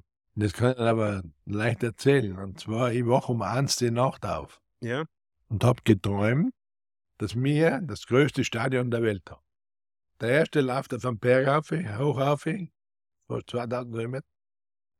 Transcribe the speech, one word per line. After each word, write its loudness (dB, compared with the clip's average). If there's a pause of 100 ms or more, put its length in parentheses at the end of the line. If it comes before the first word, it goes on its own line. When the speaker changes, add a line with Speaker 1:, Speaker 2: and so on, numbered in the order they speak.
(360)
Speaker 1:
Das 0
kann 2
ich -6
aber 0 (220)
leicht -2
erzählen. 2
Und -12
zwar, -2
ich 0
wach 2
um 0
eins -2
die 0
Nacht 0
auf. -6 (220)
Speaker 2:
Ja. -4 (420)
Speaker 1:
Und -2
hab 2
geträumt, 2 (640)
dass -6
wir 2
das -8
größte 2
Stadion -2
der 0
Welt 0
haben. -20 (800)
Der -2
erste 2
läuft -2
auf -6
einem -4
Berg 4
auf, 0
hoch -2
auf, 0 (840)
fast -8
zweitausend -6
Höhenmeter. -6 (720)